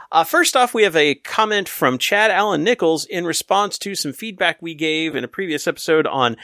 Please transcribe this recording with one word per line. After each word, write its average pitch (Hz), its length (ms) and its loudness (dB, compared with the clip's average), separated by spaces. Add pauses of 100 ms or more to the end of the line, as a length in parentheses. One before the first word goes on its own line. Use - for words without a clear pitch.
(120)
Uh, 160 120 4
first 320 320 0
off, 247 180 2
we 220 100 2
have 175 120 2
a 151 200 4
comment 214 520 -2
from 127 300 0
Chad 208 340 2
Allen 190 320 0
Nichols 170 420 0
in 175 200 -6
response 185 540 -2
to 196 160 -8
some 143 180 -6
feedback 185 480 -4
we 165 140 -10
gave 156 400 -2
in 123 80 -4
a 123 40 -6
previous 170 400 -6
episode 156 380 2
on 120 380 0